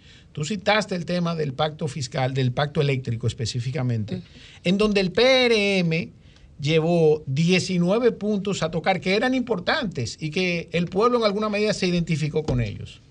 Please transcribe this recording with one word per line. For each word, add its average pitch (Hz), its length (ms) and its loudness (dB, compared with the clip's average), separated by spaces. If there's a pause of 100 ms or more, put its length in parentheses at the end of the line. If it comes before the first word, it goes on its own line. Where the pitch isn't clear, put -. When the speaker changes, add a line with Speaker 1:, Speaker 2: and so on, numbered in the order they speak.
(340)
Speaker 1:
Tú 151 120 -6
citaste 208 500 0
el 170 100 -4
tema 170 300 -2
del 151 180 -4
pacto 151 360 -2
fiscal, 131 440 -4
del 127 200 0
pacto 147 260 -2
eléctrico 131 480 -2
específicamente, 123 920 -4
Speaker 2:
Mm. 175 40 -10 (420)
Speaker 1:
en 180 140 2
donde 208 240 2
el 185 100 0
P 254 340 4
R 202 340 2
M 165 300 0 (500)
llevó 156 640 4
diecinueve 180 840 2
puntos 196 520 -2
a 160 80 -2
tocar 180 300 0
que 190 140 0
eran 247 180 0
importantes 214 880 -2
y 156 100 -6
que 175 400 -2
el 170 160 0
pueblo 240 300 2
en 226 80 2
alguna 214 240 0
medida 208 240 0
se - 140 -2
identificó 156 560 -2
con 127 180 0
ellos. 101 500 -8